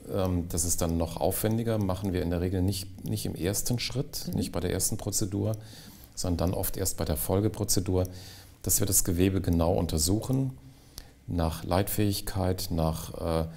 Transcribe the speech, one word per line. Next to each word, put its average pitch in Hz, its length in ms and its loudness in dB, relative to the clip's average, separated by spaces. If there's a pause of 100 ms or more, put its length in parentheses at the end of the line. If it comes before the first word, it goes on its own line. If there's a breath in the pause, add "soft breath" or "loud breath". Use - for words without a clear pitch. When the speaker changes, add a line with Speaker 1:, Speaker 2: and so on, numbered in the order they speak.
(120)
Speaker 1:
Ähm, 90 380 0
das 90 160 0
ist 85 160 0
dann 82 160 2
noch 82 200 -2
aufwendiger, 110 600 2
machen 98 340 0
wir 87 120 0
in 85 60 0
der 87 120 2
Regel 92 200 2
nicht, - 440 -2
nicht 107 200 -2
im 95 100 -4
ersten 107 420 0
Schritt, - 500 -4
Speaker 2:
Mhm. 180 80 -4
Speaker 1:
nicht - 160 -2
bei - 80 -4
der 90 120 0
ersten 90 260 0
Prozedur, 101 560 -2 (600 loud breath)
sondern 85 360 0
dann - 60 -2
oft - 180 -2
erst - 220 -2
bei 82 80 0
der 80 120 0
Folgeprozedur, 98 880 2 (580 loud breath)
dass - 160 2
wir 92 80 4
das - 160 2
Gewebe 92 380 4
genau 85 320 4
untersuchen, 104 840 0 (720 loud breath)
nach 82 380 0
Leitfähigkeit, 95 1080 0
nach, 82 720 0
äh, 80 140 0